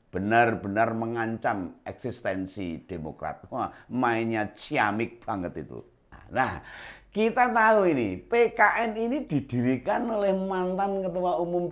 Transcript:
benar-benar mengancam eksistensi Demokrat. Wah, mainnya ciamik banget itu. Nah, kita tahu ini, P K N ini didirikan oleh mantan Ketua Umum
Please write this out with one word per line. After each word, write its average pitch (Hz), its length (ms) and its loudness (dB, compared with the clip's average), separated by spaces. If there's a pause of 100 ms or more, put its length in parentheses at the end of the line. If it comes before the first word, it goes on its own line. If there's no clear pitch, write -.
benar-benar 110 880 2
mengancam 113 880 -4
eksistensi 95 1040 -8
Demokrat. 78 640 -10
Wah, 110 160 -4 (240)
mainnya 113 640 0
ciamik 113 640 -2
banget 90 400 -6
itu. 62 240 -12 (480)
Nah, 101 320 -2 (480)
kita 226 400 2
tahu 220 400 6
ini, 107 320 0
P 233 320 2
K 220 320 4
N 214 80 -4
ini 240 320 -2
didirikan 131 800 0
oleh 202 240 2
mantan 190 720 -2
Ketua 175 400 0
Umum 175 280 -2